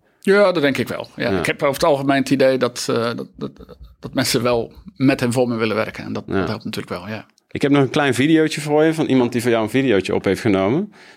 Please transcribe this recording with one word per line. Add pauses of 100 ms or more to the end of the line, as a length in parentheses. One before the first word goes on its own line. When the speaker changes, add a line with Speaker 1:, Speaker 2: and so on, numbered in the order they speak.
(220)
Speaker 1:
Ja,
dat
denk
ik
wel.
Ja,
Speaker 2:
Ja.
Speaker 1:
ik
heb
over
het
algemeen
het
idee
dat,
eh,
dat, (100)
dat, (480)
dat
mensen
wel (220)
met
en
voor
me
willen
werken.
En
dat,
Speaker 2:
Ja.
Speaker 1:
dat
helpt
natuurlijk
wel,
ja. (260)
Speaker 2:
Ik
heb
nog
een
klein
videootje
voor
je
van
iemand
die
voor
jou
een
videootje
op
heeft
genomen. (240)